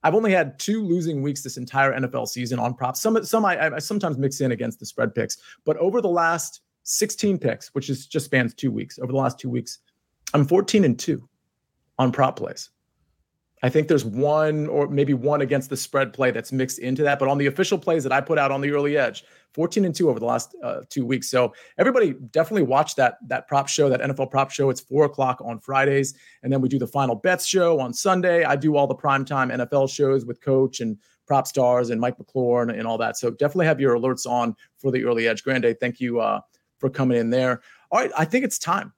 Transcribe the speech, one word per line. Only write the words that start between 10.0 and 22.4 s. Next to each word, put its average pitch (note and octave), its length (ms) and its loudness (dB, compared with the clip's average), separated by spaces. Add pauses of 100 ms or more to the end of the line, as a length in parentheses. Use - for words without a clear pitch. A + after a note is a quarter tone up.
I'm D3+ 100 6
fourteen G3 400 4
and B2 140 2
two - 300 -4 (680)
on B2+ 120 2
prop C3+ 260 2
plays. - 320 -10 (960)
I B2+ 40 4
think D#3 180 2
there's D3+ 180 4
one D3+ 600 0
or C#3+ 220 0
maybe C#3+ 260 2
one C#3+ 260 0
against C3+ 300 0
the C#3 60 -4
spread C3+ 360 -2
play B2+ 200 2
that's - 180 -6
mixed C3 300 -2
into C3 240 -2
that. C#3+ 160 2
But C3+ 80 2
on C#3+ 100 2
the C#3+ 80 2
official F3 320 0
plays E3 240 0
that C3 80 -2
I C3+ 100 2
put D3+ 160 0
out C#3 140 2
on C#3 100 -2
the C#3+ 120 -2
early C#3+ 240 0
edge, A#2+ 260 0 (300)
fourteen F#3+ 320 0
and E3+ 100 0
two E3 160 4
over A2+ 80 0
the A2 80 -4
last, A#2+ 380 -2
uh, - 240 -6
two B2+ 180 -4
weeks. B2 240 -2
So B2 220 2 (260)
everybody G#3+ 360 2 (180)
definitely E3 320 0